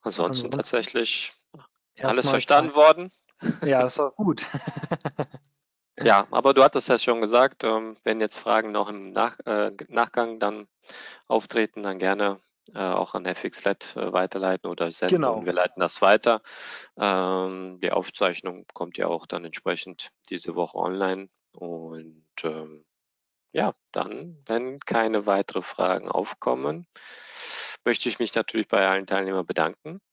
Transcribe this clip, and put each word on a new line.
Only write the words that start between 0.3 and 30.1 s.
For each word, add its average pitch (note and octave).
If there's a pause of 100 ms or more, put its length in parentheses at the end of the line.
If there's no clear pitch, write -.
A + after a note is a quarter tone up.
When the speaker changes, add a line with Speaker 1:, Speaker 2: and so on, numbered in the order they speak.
Speaker 2:
Ansonsten A2+
Speaker 1:
tatsächlich A#2+ (680)
alles A#2
Speaker 2:
erstmal C3+
Speaker 1:
verstanden D3
Speaker 2:
kein D3
Speaker 1:
worden. D#3 (520)
Speaker 2:
Ja, C3+
das B2+
war C#3+
gut. F#3+
<laughs> - (580)
Speaker 1:
Ja, G2+
aber C3+
du C3+
hattest C#3
ja B2
schon A#2
gesagt, A#2+
ähm, A2
wenn A2+
jetzt G#2+
Fragen A2
noch G2+
im G2
Nach-, G#2+
äh, G#2 (160)
Nachgang A#2
dann G#2 (580)
auftreten, A2
dann F#2+
gerne, G2 (340)
äh, G#2+
auch F#2+
an F2+
F F#2
X F#2+
Flat, -
äh, G2
weiterleiten F#2
oder F2
senden F3+
Speaker 2:
Genau. C3
Speaker 1:
und G#2
wir F2+
leiten F2+
das -
weiter. G#2+ (560)
Ähm, F#2
die F2+
Aufzeichnung F#2
kommt F2
ja F2+
auch E2
dann F2
entsprechend F2 (160)
diese F2+
Woche F2
online F#2+ (300)
und, E2 (200)
ähm, D#2 (680)
ja, E3+ (180)
dann, D3+
wenn B2+
keine A2
weitere G2
Fragen F#2
aufkommen, B2+ (960)
möchte A#2+
ich A2
mich A#2
natürlich A2
bei G2
allen F#2+
Teilnehmern F#2+
bedanken. D3+ (140)